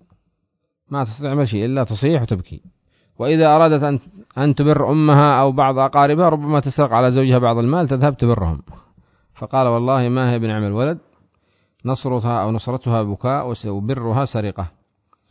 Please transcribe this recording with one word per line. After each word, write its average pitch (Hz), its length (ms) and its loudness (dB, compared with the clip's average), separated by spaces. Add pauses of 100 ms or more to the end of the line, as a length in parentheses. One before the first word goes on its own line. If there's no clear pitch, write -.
(920)
ما 139 140 -4
تستطيع 131 260 -8
تعمل 139 180 0
شيء 104 160 -2
إلا 131 200 -2
تصيح 131 380 -2
وتبكي، 104 400 -6 (560)
وإذا 151 380 4
أرادت 156 260 4
أن، 143 160 -2 (400)
أن 143 160 2
تبر 143 360 2
أمها 147 500 4
أو 135 120 2
بعض 135 260 0
أقاربها 143 500 2
ربما 151 320 0
تسرق 135 320 -2
على 127 180 2
زوجها 127 280 2
بعض 117 200 2
المال 139 300 0
تذهب 135 280 0
تبرهم. 95 460 0 (720)
فقال: 131 320 -2
"والله 123 420 0
ما 123 240 0
هي 120 60 -2
بنعم 107 260 -2
الولد، 123 340 -2 (880)
نصرها 120 580 -4
أو 107 80 -4
نصرتها 117 520 -4
بكاء 123 460 -6
وس-، 113 180 -10
وبرها 113 580 -4
سرقة". 104 420 -8 (640)